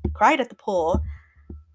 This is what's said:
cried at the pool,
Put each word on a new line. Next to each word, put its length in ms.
cried 280
at 80
the 60
pool, 460